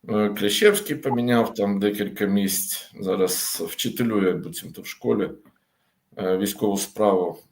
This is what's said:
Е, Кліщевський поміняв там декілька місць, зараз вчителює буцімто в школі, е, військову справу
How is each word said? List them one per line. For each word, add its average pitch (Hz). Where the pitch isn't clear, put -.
Е, 107
Кліщевський 104
поміняв 120
там 101
декілька 104
місць, 98
зараз 95
вчителює 110
буцімто -
в -
школі, 117
е, 92
військову 101
справу 95